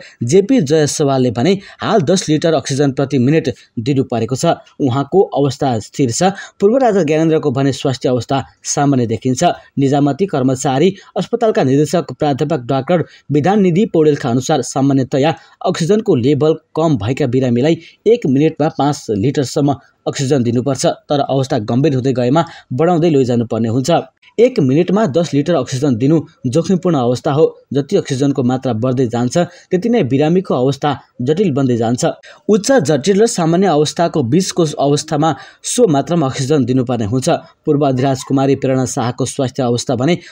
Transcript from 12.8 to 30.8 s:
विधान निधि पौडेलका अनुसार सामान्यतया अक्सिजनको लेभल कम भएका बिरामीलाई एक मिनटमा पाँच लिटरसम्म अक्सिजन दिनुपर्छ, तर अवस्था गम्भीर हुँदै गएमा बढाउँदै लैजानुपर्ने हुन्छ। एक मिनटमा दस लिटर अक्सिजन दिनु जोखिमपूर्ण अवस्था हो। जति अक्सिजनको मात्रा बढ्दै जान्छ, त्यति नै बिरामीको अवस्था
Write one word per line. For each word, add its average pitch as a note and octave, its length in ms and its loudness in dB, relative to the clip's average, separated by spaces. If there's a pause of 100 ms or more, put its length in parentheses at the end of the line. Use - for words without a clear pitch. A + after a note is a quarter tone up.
विधान F3+ 300 2
निधि F#3 240 2
पौडेलका D3+ 440 2
अनुसार C3 340 0
सामान्यतया C3+ 680 0 (320)
अक्सिजनको F#3+ 500 0
लेभल C#3+ 380 2 (220)
कम D#3 220 2
भएका B2 300 -2
बिरामीलाई C3 500 2 (280)
एक A3+ 220 2
मिनटमा D3+ 420 2
पाँच C#3+ 400 -2
लिटरसम्म C#3 680 0 (320)
अक्सिजन C3+ 360 0
दिनुपर्छ, B2 420 -2
तर D3 340 -2
अवस्था C3+ 400 -2
गम्भीर B2 360 0
हुँदै B2+ 180 0
गएमा C3 320 0 (240)
बढाउँदै E3 400 2
लैजानुपर्ने A#2+ 600 0
हुन्छ। C3 220 0 (460)
एक B3 220 4
मिनटमा F3+ 480 2
दस D#3+ 260 -2
लिटर D3 220 0
अक्सिजन C3 400 -2
दिनु C#3+ 240 2 (280)
जोखिमपूर्ण E3 500 0
अवस्था B2 340 0
हो। D#3 140 4 (280)
जति D#3 240 -2
अक्सिजनको C#3 460 -2
मात्रा B2 300 -2
बढ्दै B2+ 340 0
जान्छ, A#2+ 300 -2 (320)
त्यति F#3 200 -2
नै A#3 140 2
बिरामीको D3+ 500 0
अवस्था C3+ 460 -2 (220)